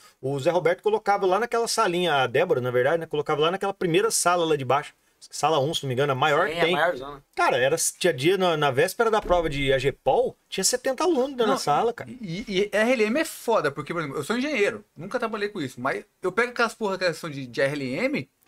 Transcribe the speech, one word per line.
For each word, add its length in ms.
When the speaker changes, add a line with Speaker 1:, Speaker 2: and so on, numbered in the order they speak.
Speaker 1:
O 200
Zé 100
Roberto 320
colocava 440
lá 120
naquela 300
salinha, 460
a 20
Débora, 340
na 120
verdade, 260
né? 80
Colocava 360
lá 100
naquela 220
primeira 360
sala 340
lá 120
de 80
baixo. 280
Sala 300
um, 140
se 80
não 60
me 40
engano, 200
a 20
maior 340
Speaker 2:
Sim, 60
Speaker 1:
que 60
Speaker 2:
a 40
Speaker 1:
tem. 80
Speaker 2:
maior 240
zona. 260
Speaker 1:
Cara, 220
era, 180
tinha 340
dia 280
na, 180
na 140
véspera 400
da 100
prova 300
de 200
A 80
G 140
pol, 420
tinha 160
setenta 400
alunos 280
dentro 160
Speaker 3:
Não, 40
Speaker 1:
da 60
sala, 340
cara. 160
Speaker 3:
e, 260
e 240
R 200
L 120
M 160
é 60
foda, 440
porque, 220
por 80
exemplo, 180
eu 60
sou 140
engenheiro, 440
nunca 220
trabalhei 320
com 100
isso, 180
mas 280
eu 100
pego 200
aquelas 220
porra 220
que 160
são 160
de, 180
de 140
R 140
L 220
M, 340